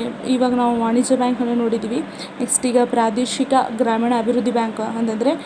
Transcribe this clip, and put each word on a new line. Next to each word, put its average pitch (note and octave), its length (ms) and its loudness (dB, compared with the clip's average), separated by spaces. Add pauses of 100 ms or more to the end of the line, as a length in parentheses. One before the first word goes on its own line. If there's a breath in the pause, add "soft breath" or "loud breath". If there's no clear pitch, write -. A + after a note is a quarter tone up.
(280)
ಇವಾಗ B3+ 260 2
ನಾವು A#3+ 280 2
ವಾಣಿಜ್ಯ A#3+ 340 2
ಬ್ಯಾಂಕನ್ನು B3 400 0
ನೋಡಿದ್ವಿ. A#3 480 -2 (360 loud breath)
ನೆಕ್ಸ್ಟ್, - 260 -2
ಈಗ B3 200 2
ಪ್ರಾದೇಶಿಕ A#3+ 680 0 (240)
ಗ್ರಾಮೀಣ A#3 400 2
ಅಭಿವೃದ್ಧಿ A3+ 340 0
ಬ್ಯಾಂಕ್ A3+ 300 -2
ಅಂತಂದ್ರೆ A3+ 520 -2 (120 loud breath)